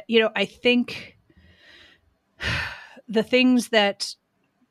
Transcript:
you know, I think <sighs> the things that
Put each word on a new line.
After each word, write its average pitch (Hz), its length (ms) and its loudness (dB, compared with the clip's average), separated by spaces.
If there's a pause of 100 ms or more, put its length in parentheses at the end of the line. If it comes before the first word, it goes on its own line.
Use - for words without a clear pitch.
you 226 140 2
know, 220 140 2
I 202 120 -2
think - 720 -4 (1200)
<sighs> - 720 -10
the 220 160 -2
things 254 440 2
that 202 460 -2 (560)